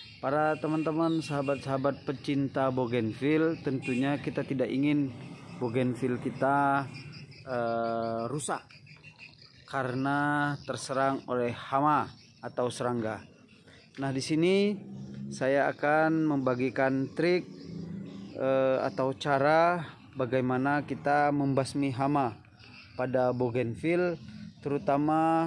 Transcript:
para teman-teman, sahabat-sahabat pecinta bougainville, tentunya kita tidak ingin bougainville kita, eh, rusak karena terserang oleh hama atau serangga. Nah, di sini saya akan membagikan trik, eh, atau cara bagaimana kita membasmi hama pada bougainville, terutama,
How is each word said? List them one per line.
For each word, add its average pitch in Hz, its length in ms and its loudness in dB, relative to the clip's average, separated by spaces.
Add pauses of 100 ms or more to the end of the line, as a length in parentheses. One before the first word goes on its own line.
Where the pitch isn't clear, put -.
(220)
para 151 320 2
teman-teman, 156 640 0
sahabat-sahabat 139 880 -2
pecinta 135 640 0
bougainville, 127 880 0
tentunya 135 640 -2
kita 139 240 -4
tidak 127 240 -2
ingin 143 400 2 (480)
bougainville 123 640 0
kita, 139 640 2 (560)
eh, 117 880 -2
rusak 147 320 -4 (1040)
karena 143 960 0
terserang 135 640 -2
oleh 123 240 0
hama 139 560 2 (320)
atau 123 320 -4
serangga. 117 480 -2 (760)
Nah, 135 160 -4
di 135 80 -2
sini 185 560 2 (560)
saya 139 400 2
akan 156 560 2
membagikan 135 880 0
trik, 175 320 2 (880)
eh, 131 480 2
atau 131 320 0
cara 156 720 4 (320)
bagaimana 131 640 2
kita 147 480 2
membasmi 139 640 0
hama 135 400 0 (640)
pada 127 320 2
bougainville, 127 880 0 (480)
terutama, 156 800 2